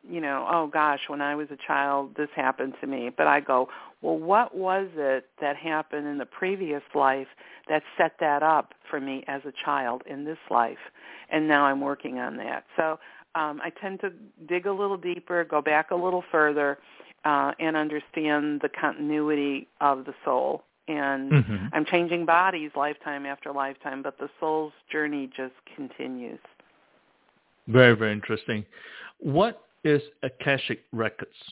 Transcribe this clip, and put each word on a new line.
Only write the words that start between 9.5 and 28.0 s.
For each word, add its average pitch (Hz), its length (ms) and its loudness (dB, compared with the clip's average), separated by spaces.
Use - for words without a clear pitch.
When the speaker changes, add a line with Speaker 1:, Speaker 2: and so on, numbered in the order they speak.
Speaker 1:
child 131 420 -2
in 139 180 -10
this 160 140 -8
life?" 117 300 2
And 156 180 2
now 147 160 6
I'm 139 160 4
working 139 380 -6
on 131 180 -6
that. - 280 -8
So, 156 220 0
um, 151 280 -4
I 147 80 -6
tend 190 200 -10
to 196 120 -6
dig 180 200 -2
a 202 60 -2
little 196 240 -2
deeper, 175 480 -4
go 156 160 0
back 151 300 2
a 180 60 0
little 180 340 0
further, 147 480 4
uh, 143 340 2
and 160 180 0
understand 151 840 -2
the 147 80 -2
continuity 147 1000 -2
of 139 240 2
the 139 100 -10
soul. 135 380 0
And 139 460 -2
Speaker 2:
Mm-hmm. 104 420 2
Speaker 1:
I'm 156 100 0
changing 170 400 0
bodies 170 500 2
lifetime 143 520 -4
after 139 260 -10
lifetime, 135 500 -6
but 139 160 -6
the 139 120 -8
soul's 156 320 -2
journey 147 460 -4
just 127 160 -8
continues. 131 640 -10
Speaker 2:
Very, 120 280 10
very 107 180 0